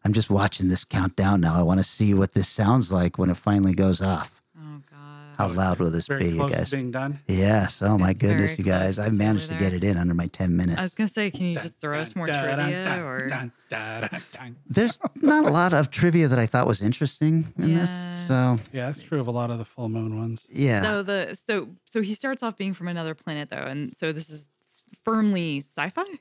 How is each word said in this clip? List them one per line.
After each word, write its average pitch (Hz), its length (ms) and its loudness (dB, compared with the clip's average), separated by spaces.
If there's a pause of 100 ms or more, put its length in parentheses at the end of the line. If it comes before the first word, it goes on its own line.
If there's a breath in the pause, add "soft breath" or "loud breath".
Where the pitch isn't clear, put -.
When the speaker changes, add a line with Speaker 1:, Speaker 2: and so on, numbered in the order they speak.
Speaker 1:
I'm 104 80 2
just 104 180 0
watching 98 380 2
this 90 160 0
countdown 95 560 2
now. 82 180 2
I 87 40 4
wanna 92 200 4
see 101 320 2
what 95 200 4
this 98 140 0
sounds 107 440 2
like 90 260 2
when 92 120 2
it 87 60 0
finally 98 380 2
goes 95 260 2
off. 95 400 -2 (160)
Speaker 2:
Oh, 151 240 -16 (100)
God. - 460 -20
Speaker 1:
How 95 120 -2
loud 90 320 0
will 87 100 2
this 82 160 -2
Speaker 3:
Very 135 180 -2
Speaker 1:
be, 87 60 2
you 82 60 -2
Speaker 3:
close 71 160 0
to - 40 0
Speaker 1:
guys? - 140 -2
Speaker 3:
being 131 220 -4
done. 135 340 -6
Speaker 1:
Yes. 98 560 2
Oh, 104 160 4
my 92 140 4
Speaker 2:
It's - 80 -2
Speaker 1:
goodness, - 320 2
Speaker 2:
very 160 60 -6
Speaker 1:
you 95 60 -4
guys. 95 300 0
Speaker 2:
close. 87 100 -6
Speaker 1:
I - 40 -2
Speaker 2:
It's 113 80 0
Speaker 1:
managed 104 320 0
to 82 80 -8
Speaker 2:
over - 80 -6
Speaker 1:
get 92 60 0
Speaker 2:
there. 90 60 -4
Speaker 1:
it 87 80 -2
in 98 140 2
under 87 160 2
my 85 140 -2
ten 90 280 0
minutes. 90 220 0
Speaker 2:
I 185 60 0
was 180 100 -6
gonna 214 160 -2
say, 208 220 -2
can 180 140 -4
you 175 100 -2
Speaker 3:
Dun, 156 80 -6
Speaker 2:
just - 160 -14
throw 147 140 -4
Speaker 3:
dun, 151 80 -2
Speaker 2:
us - 140 -10
more 170 120 -4
Speaker 3:
dun, 143 160 -2 (120)
Speaker 2:
trivia, 147 280 -2
Speaker 3:
dun, 185 160 -2
Speaker 2:
or? 131 280 -6
Speaker 3:
dun, 135 240 -6 (160)
dun, 110 540 -8 (100)
dun. 123 240 -16 (100)
Speaker 1:
There's 220 320 0 (180)
not 302 280 4
a 160 60 4
lot 175 240 4
of 143 160 4
trivia 165 380 4
that 127 100 4
I 113 80 4
thought 123 220 2
was 110 120 0
interesting 151 800 0
in 165 120 2
Speaker 2:
Yeah. 165 100 4
Speaker 1:
this. 175 100 2 (380)
So 127 300 4 (140)
Speaker 3:
Yeah, 127 140 -6
that's 143 160 -8
true 151 180 -4
of 117 60 -4
a 120 60 -4
lot 120 180 -2
of 117 80 -6
the 113 80 -8
Full 117 240 -10
Moon 110 260 -4
ones. 113 320 -6
Speaker 1:
Yeah. 117 340 2
Speaker 2:
So 101 200 0
the, 190 340 -4 (120)
so, 196 200 -2 (160)
so - 160 -4
he 208 140 -4
starts 262 300 -6
off 220 120 -6
being 190 180 -6
from 175 140 -10
another 165 260 -6
planet, 151 360 -10
though, 135 140 -8
and 135 340 -8
so 160 140 -4
this 156 180 -12
is 151 160 -20 (580)
firmly 196 540 0
sci-fi? 170 460 -6 (160)